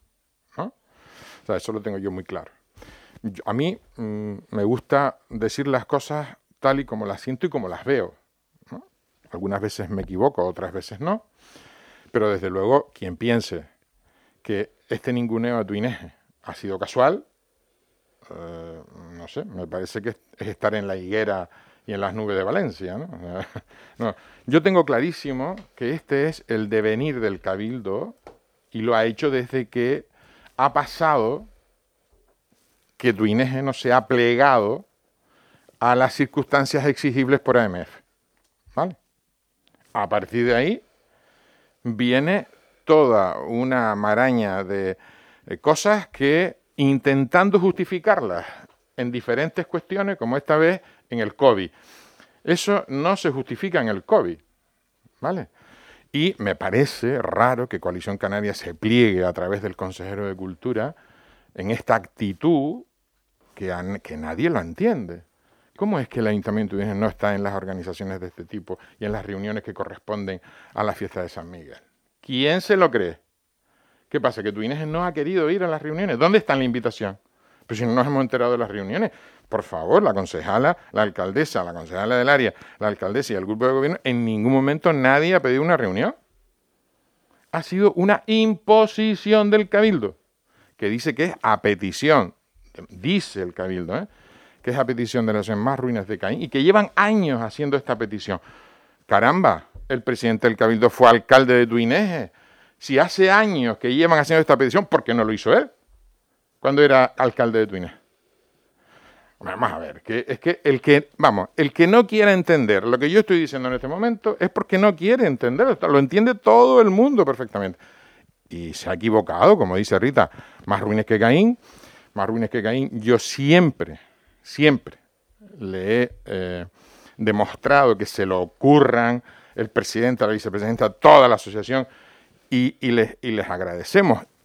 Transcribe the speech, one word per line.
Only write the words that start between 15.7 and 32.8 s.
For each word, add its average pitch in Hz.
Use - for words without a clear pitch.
ha -
sido 95
casual, 127
eh, 82
no 87
sé, -
me 92
parece 92
que 110
es -
estar 107
en 101
la 95
higuera 95
y 107
en 98
las 95
nubes 104
de 95
Valencia, 104
¿no? 156
<laughs> 90
No, 113
yo 147
tengo 175
clarísimo 143
que 127
este 143
es -
el 110
devenir 110
del 101
Cabildo 107
y 110
lo 117
ha 113
hecho 117
desde 127
que 123
ha 135
pasado 147